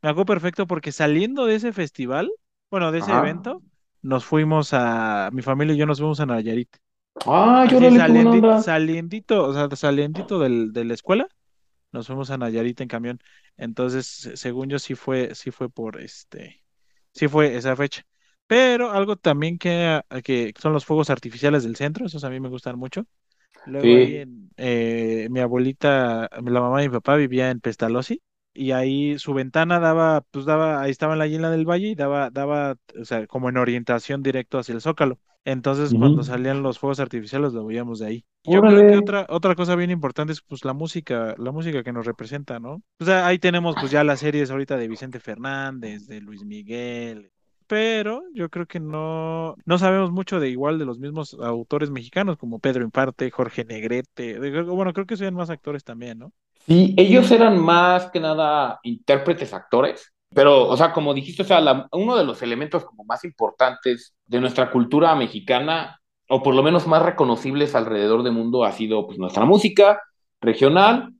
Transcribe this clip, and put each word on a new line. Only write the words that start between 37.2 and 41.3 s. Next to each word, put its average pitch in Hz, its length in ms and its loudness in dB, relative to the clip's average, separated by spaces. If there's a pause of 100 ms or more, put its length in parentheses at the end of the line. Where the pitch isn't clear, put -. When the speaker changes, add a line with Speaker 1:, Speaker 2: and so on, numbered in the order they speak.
Speaker 1:
lo 110 120 -8
veíamos 117 340 -8
de 107 80 -8
ahí. 117 180 -10 (180)
Yo 185 180 4
creo 208 120 10
Speaker 2:
Órale. 208 200 10
Speaker 1:
que 202 40 8
otra, 202 320 -2
otra 170 260 0
cosa 175 200 0
bien 175 160 0
importante 151 420 -4
es, 147 80 -12
pues, - 240 -14
la 131 80 -4
música, 135 640 -6